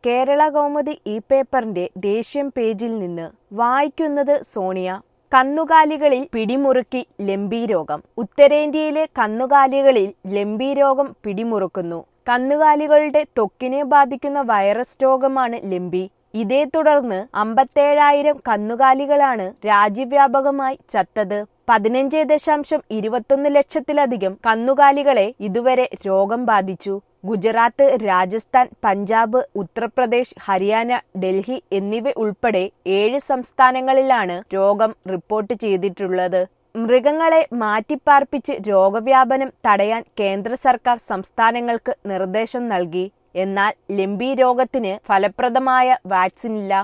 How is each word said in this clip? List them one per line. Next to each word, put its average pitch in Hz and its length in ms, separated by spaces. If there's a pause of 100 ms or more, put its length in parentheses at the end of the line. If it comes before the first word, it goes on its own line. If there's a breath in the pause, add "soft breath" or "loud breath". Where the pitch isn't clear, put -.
കേരള 262 460
കൗമുദി 294 460 (120)
ഈ 208 120
പേപ്പറിന്റെ 226 680 (140)
ദേശീയം 226 500
പേജിൽ 226 500
നിന്ന് 170 280 (260)
വായിക്കുന്നത് 285 800 (100)
സോണിയ. 185 460 (440)
കന്നുകാലികളിൽ 294 960
പിടിമുറുക്കി 254 760 (180)
ലംബി 202 440
രോഗം. 160 360 (180)
ഉത്തരേന്ത്യയിലെ 294 840 (100)
കന്നുകാലികളിൽ 262 960 (200)
ലംബി 208 460
രോഗം 277 440
പിടിമുറുക്കുന്നു. 190 840 (260)
കന്നുകാലികളുടെ 294 1000
ത്വക്കിനെ 254 580
ബാധിക്കുന്ന 277 580
വൈറസ് 220 580
രോഗമാണ് 262 680
ലംബി. 180 380 (300)
ഇതേ 233 300
തുടർന്ന് 285 520 (180)
അമ്പത്തേഴായിരം 285 1080
കന്നുകാലികളാണ് 262 1040 (180)
രാജ്യവ്യാപകമായി 262 1120 (120)
ചത്തത്. 208 500 (260)
പതിനഞ്ച് 254 600
ദശാംശം 302 560 (100)
ഇരുപത്തൊന്ന് 233 580
ലക്ഷത്തിലധികം 277 840 (100)
കന്നുകാലികളെ 262 840 (140)
ഇതുവരെ 240 460 (160)
രോഗം 196 420
ബാധിച്ചു. 196 500 (300)
ഗുജറാത്ത്, 226 600 (160)
രാജസ്ഥാൻ, 202 680 (120)
പഞ്ചാബ്, 220 640 (140)
ഉത്തർപ്രദേശ്, 233 840
ഹരിയാന, 208 500 (260)
ഡൽഹി 190 420 (140)
എന്നിവ 202 340 (100)
ഉൾപ്പെടെ 214 480 (240)
ഏഴ് 208 320
സംസ്ഥാനങ്ങളിലാണ് 254 1160 (160)
രോഗം 202 400 (180)
റിപ്പോർട്ട് 208 440
ചെയ്തിട്ടുള്ളത്. 185 840 (340)
മൃഗങ്ങളെ 294 680 (100)
മാറ്റിപ്പാർപ്പിച്ച് 269 1040 (120)
രോഗവ്യാപനം 233 840 (120)
തടയാൻ 214 400 (140)
കേന്ദ്ര 202 400
സർക്കാർ 240 460
സംസ്ഥാനങ്ങൾക്ക് 233 920 (120)
നിർദ്ദേശം 202 640
നൽകി. 180 380 (280)
എന്നാൽ 196 380 (180)
ലംബി 202 440
രോഗത്തിന് 247 560 (140)
ഫലപ്രദമായ 247 840 (200)
വാക്സിനില്ല. 196 680 (120)